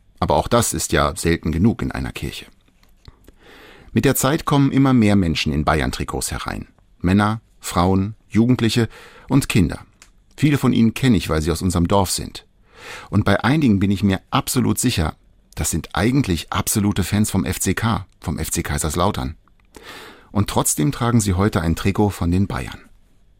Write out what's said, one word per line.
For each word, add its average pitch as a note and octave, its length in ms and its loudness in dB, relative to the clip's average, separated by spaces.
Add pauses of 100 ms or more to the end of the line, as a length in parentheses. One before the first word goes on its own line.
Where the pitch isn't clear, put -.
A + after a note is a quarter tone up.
(200)
Aber D#2 160 0
auch D#2 120 0
das A#2+ 260 2
ist - 180 -6
ja D2 240 2
selten E2 360 -2
genug F#2+ 300 0
in - 100 -4
einer B1+ 200 -6
Kirche. - 340 -10 (1500)
Mit A2 140 2
der C3+ 100 4
Zeit D3 300 0
kommen C#3 260 2
immer C3+ 220 4
mehr G#2 220 4
Menschen E2 360 0
in D2 140 -2
Bayern-Trikots C#2 680 -2
herein. - 360 -8 (320)
Männer, G#2 420 2 (180)
Frauen, F#2+ 560 0 (140)
Jugendliche A2+ 600 2 (380)
und C3+ 220 2
Kinder. F2 300 2 (580)
Viele C#3+ 200 2
von B2+ 160 2
ihnen A2+ 200 2
kenne B2 240 2
ich, - 120 -4
weil D#2 120 0
sie D#2 100 -2
aus D#2 100 -4
unserem F2 260 0
Dorf G2 240 2
sind. - 340 -10 (640)
Und G2 160 2
bei G2 180 2
einigen B2 360 4
bin G2 120 2
ich G2+ 120 -2
mir G2 260 2
absolut A2+ 500 -2
sicher, F#2+ 360 -2 (400)
das - 160 -4
sind E2 220 -6
eigentlich A2 600 0
absolute G2+ 500 0
Fans G#2 280 0
vom F#2+ 120 0
F F2+ 160 -4
C F#2+ 140 -2
K, G#2+ 320 -2 (160)
vom - 160 -6
F - 140 -6
C E2+ 120 -4
Kaiserslautern. D2+ 720 -2 (960)
Und - 180 0
trotzdem - 420 0
tragen A#2+ 280 2
sie G2+ 140 0
heute G2 280 0
ein E2 140 0
Trikot G2 360 0
von E2+ 200 -2
den F#2+ 160 2
Bayern. C2 320 -8 (600)